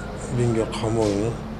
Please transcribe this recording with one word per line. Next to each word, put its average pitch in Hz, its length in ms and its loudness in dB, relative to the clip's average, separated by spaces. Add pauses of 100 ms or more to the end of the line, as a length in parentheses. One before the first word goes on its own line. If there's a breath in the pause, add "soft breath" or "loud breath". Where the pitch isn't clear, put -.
(400)
Bingöl 113 420 2
kamuoyunun 110 520 2 (260)